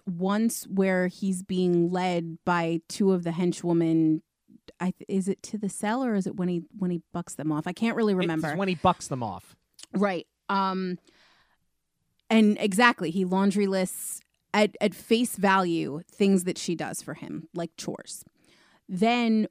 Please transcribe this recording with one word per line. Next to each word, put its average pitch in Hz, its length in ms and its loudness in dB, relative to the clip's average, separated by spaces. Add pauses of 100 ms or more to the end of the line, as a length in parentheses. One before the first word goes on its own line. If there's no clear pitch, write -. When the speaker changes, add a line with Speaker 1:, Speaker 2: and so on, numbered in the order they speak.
Speaker 1:
Once 196 600 -2
where 185 400 2
he's 185 340 -4
being 180 480 2
led 175 540 -2
by 170 440 0
two 190 240 2
of 175 120 0
the 165 60 -2
henchwomen, 165 920 2 (560)
I 180 140 -2
th-, - 160 -16
is 190 180 -2
it - 180 -4
to - 140 -10
the 202 100 -6
cell 226 360 -4
or 226 100 0
is 190 140 0
it - 80 -8
when 180 120 -2
he, 175 140 -2 (160)
when 180 140 -2
he 170 100 -4 (100)
bucks 175 220 -10
them 156 160 -4
off? 151 160 -2
I 180 60 -6
can't 226 240 -2
really 214 180 2
Speaker 2:
It's 185 60 2
Speaker 1:
remember. 160 340 0
Speaker 2:
when 190 140 0
he 180 80 0
bucks - 320 0
them 127 160 -4
off. 92 320 -10 (360)
Speaker 1:
Right. 190 360 -2 (200)
Um, 190 500 -2 (1300)
and 220 280 6
exactly, 208 520 2
he 185 160 0
laundry 196 400 2
lists - 560 -4 (320)
at, 208 260 4
at 196 140 0
face - 420 0
value 175 640 2 (100)
things 196 340 2
that 180 120 -4
she - 180 -4
does 147 280 -8
for 147 100 -12
him, - 400 -12
like 170 240 -8
chores. - 480 -12 (640)
Then 220 640 2